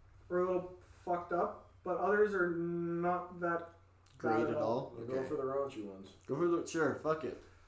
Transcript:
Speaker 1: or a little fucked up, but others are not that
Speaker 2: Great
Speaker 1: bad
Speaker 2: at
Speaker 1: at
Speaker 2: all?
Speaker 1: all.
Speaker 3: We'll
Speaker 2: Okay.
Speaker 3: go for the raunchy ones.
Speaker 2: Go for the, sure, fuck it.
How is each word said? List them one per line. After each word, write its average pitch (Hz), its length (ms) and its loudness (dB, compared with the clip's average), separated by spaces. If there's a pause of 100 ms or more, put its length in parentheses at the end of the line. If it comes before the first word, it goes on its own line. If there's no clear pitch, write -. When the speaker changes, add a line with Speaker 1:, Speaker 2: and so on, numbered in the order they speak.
(300)
Speaker 1:
or 180 100 2
a 180 60 2
little 180 320 -2 (260)
fucked 175 280 -2
up, - 380 -2 (140)
but 180 140 0
others 208 360 4
are 175 160 4
not 170 880 -2
that 170 300 -2 (480)
Speaker 2:
Great 117 160 0
Speaker 1:
bad 113 80 4
Speaker 2:
at 113 80 2
Speaker 1:
at 110 60 -2
Speaker 2:
all? 101 60 0
Speaker 1:
all. 113 340 0
Speaker 3:
We'll 117 140 -8
Speaker 2:
Okay. 131 120 -2
Speaker 3:
go - 60 -6
for 147 80 -2
the 135 120 -2
raunchy 135 360 -2
ones. 98 240 -12 (180)
Speaker 2:
Go 131 100 -2
for 175 120 2
the, 170 180 2
sure, 151 360 2
fuck 156 220 0
it. - 160 -6 (280)